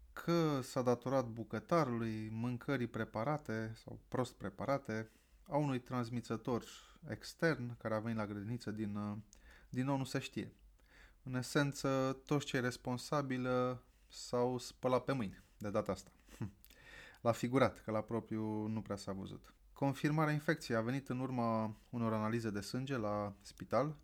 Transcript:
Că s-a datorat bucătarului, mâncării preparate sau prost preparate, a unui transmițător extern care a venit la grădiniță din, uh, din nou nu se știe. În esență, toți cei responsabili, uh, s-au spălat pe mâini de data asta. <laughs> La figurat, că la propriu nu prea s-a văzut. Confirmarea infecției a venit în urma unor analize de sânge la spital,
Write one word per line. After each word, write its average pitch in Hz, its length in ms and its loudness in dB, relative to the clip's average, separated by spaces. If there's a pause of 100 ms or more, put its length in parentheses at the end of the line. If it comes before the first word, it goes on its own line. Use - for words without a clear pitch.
(120)
Că 160 500 2
s-a 127 200 0
datorat 123 440 2
bucătarului, 113 1000 0
mâncării 120 580 0
preparate 110 880 -2
sau - 340 -14
prost 123 260 -2
preparate, 113 760 -2 (380)
a 143 80 0
unui 139 240 2
transmițător 120 840 -2 (420)
extern 120 680 -2
care 110 180 -2
a 110 40 4
venit 113 180 -2
la 107 100 0
grădiniță 104 440 -4
din, 104 260 -2
uh, 104 200 -4 (520)
din 127 160 -2
nou 139 120 2
nu 135 80 0
se 139 140 -2
știe. 98 340 -6 (680)
În 131 120 -6
esență, 135 920 2
toți 143 200 2
cei 131 140 0
responsabili, 127 880 -2
uh, 127 300 2 (320)
s-au 123 500 0
spălat 123 460 2
pe 139 80 2
mâini 110 300 -2 (160)
de 104 120 -4
data 101 220 2
asta. - 180 -6 (280)
<laughs> 98 120 -6 (680)
La 117 120 4
figurat, 123 520 4
că - 60 -6
la 110 100 2
propriu 110 680 -2
nu 110 160 -2
prea 101 140 -4
s-a 101 160 -6
văzut. 95 420 -10 (180)
Confirmarea 151 600 2
infecției 147 440 0
a 113 40 4
venit 131 280 -2
în 127 100 -2
urma 117 580 0 (140)
unor 117 220 0
analize 110 380 2
de 101 100 -2
sânge 131 360 -4
la 104 440 0
spital, 131 640 0